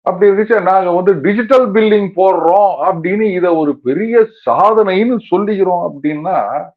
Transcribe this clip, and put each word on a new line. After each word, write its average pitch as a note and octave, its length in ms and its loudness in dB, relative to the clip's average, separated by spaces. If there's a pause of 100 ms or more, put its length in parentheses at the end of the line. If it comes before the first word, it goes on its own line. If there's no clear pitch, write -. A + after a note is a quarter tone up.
அப்படி F#3+ 300 2
இருந்துச்சு, G#3+ 300 0
நாங்க F#3 300 0
வந்து F3+ 300 0
டிஜிட்டல் G#3+ 500 0
பில்லிங் G#3 440 2
போடுறோம் F3+ 680 2
அப்படின்னு F3+ 400 -2
இத F3+ 340 0
ஒரு D3 240 -2
பெரிய A3 480 0 (240)
சாதனைன்னு G#3 680 2 (120)
சொல்லிக்கிறோம் F#3 600 -2
அப்படின்னா D3 840 -6